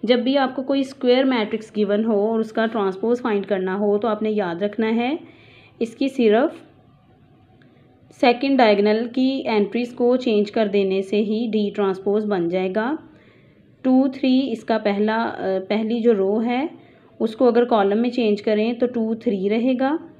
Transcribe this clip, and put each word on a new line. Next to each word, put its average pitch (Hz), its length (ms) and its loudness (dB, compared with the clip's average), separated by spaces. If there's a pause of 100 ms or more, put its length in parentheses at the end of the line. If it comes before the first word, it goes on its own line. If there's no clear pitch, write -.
जब 233 200 2
भी 262 140 0
आपको 262 260 -2
कोई 277 220 -2
स्क्वायर 254 400 2
मैट्रिक्स 220 500 -2
गिवन 208 300 0
हो 220 120 0 (100)
और 226 140 0
उसका 220 260 -2
ट्रांसपोज 226 560 -2
फाइंड 208 240 -2
करना 185 280 -2
हो 202 240 0
तो 226 100 -2
आपने 214 220 -2
याद 185 320 -2
रखना 208 240 -2 (100)
है 254 220 -2 (640)
इसकी 233 280 -4
सिर्फ 240 520 2 (1600)
सेकंड 262 380 4
डायगोनल 214 460 4 (100)
की 262 140 2 (120)
एंट्रीज 226 520 -2
को 247 240 2
चेंज 214 340 0
कर 220 180 0
देने 190 340 0
से 202 180 -2
ही 220 260 -2
डी 208 240 0
ट्रांसपोज 202 540 -2
बन 185 240 -2
जाएगा। 190 380 -2 (1000)
टू, 262 240 4
थ्री 262 340 2
इसका 226 360 -2
पहला, 214 380 0
अ, 190 440 -4
पहली 220 420 -2
जो 233 100 4
रो 196 260 2
है 247 300 -2 (520)
उसको 226 260 0
अगर 233 180 4
कॉलम 208 340 2
में 240 120 0
चेंज 214 300 0
करें 220 380 0
तो 247 80 0
टू, 233 300 -2
थ्री 202 320 -2
रहेगा 254 500 0 (220)